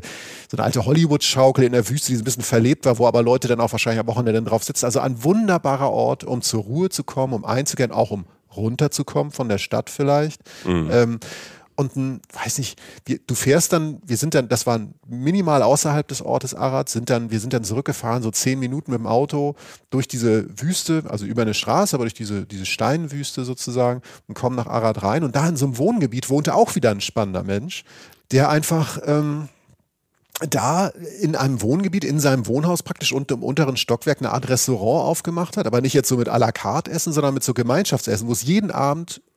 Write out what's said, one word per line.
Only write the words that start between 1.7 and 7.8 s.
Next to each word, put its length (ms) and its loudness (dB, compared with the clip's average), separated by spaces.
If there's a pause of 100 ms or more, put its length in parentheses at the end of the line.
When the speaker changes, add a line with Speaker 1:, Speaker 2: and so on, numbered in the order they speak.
Speaker 1:
der 160 4
Wüste, 180 -2
die 80 0
so 60 0
ein 40 -4
bisschen 180 -2
verlebt 420 2
war, 120 4
wo 100 4
aber 140 4
Leute 260 4
dann 120 2
auch 120 2
wahrscheinlich 280 0
am 80 -2
Wochenende 340 2
drauf 220 0
sitzen. 220 -4
Also 140 2
ein 240 -2
wunderbarer 680 2
Ort, 320 0
um 180 -4
zur 220 -2
Ruhe 260 -2
zu 140 -6
kommen, 300 -4
um 120 -4
einzukehren, 460 0